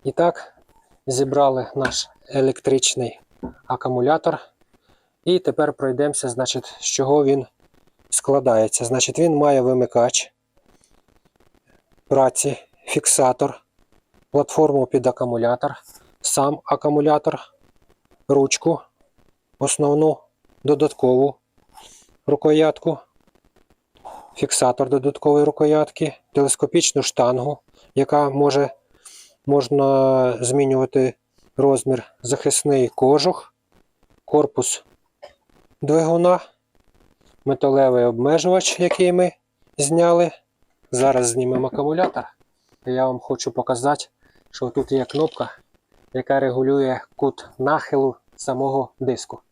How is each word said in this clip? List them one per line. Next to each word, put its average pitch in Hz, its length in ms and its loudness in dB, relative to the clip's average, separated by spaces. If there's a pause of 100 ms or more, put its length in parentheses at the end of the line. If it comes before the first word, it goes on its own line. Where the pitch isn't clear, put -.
І - 60 -6
так, - 420 -2 (520)
зібрали 135 600 0 (100)
наш 127 320 -6 (200)
електричний 135 920 -2 (460)
акумулятор. 131 720 -2 (880)
І 180 140 0
тепер 151 340 -2
пройдемося, 139 560 -4
значить, 123 520 -6
з - 40 -16
чого 143 400 2
він 135 220 0 (640)
складається. 123 760 0
Значить, 123 340 -2
він 160 180 2
має 143 240 4
вимикач 123 760 0 (1700)
праці, 135 500 0 (260)
фіксатор, - 760 -2 (680)
платформу 143 560 2
під 127 200 0
акумулятор, 123 680 -2 (460)
сам 147 440 -2
акумулятор, 151 760 0 (880)
ручку, 139 520 0 (800)
основну 147 600 0 (460)
додаткову 139 680 2 (920)
рукоятку, 156 720 2 (1400)
фіксатор 131 540 -2
додаткової 143 560 0
рукоятки, 151 680 0 (180)
телескопічну 143 680 0
штангу, 127 560 -2 (360)
яка 143 360 0
може, 139 400 0 (760)
можна 135 960 2
змінювати 131 720 0 (420)
розмір, 131 460 0 (200)
захисний 139 640 0
кожух, - 680 0 (680)
корпус - 600 -2 (1000)
двигуна, 165 580 2 (1040)
металевий 135 600 2
обмежувач, 156 760 0
який 180 320 2
ми 180 200 2 (460)
зняли. 170 520 2 (600)
Зараз 127 360 2
знімемо 127 400 -2
акумулятор. 151 580 -2 (600)
Я 127 220 -2
вам 127 120 -4
хочу - 340 -6
показати, 131 540 -4 (440)
що 123 200 -8
тут 135 220 -4
є 131 120 0
кнопка, 147 460 -4 (600)
яка 135 280 -2
регулює 131 600 0 (160)
кут - 320 -4 (100)
нахилу 135 580 -2 (200)
самого 135 520 -4 (120)
диску. 123 400 -6 (120)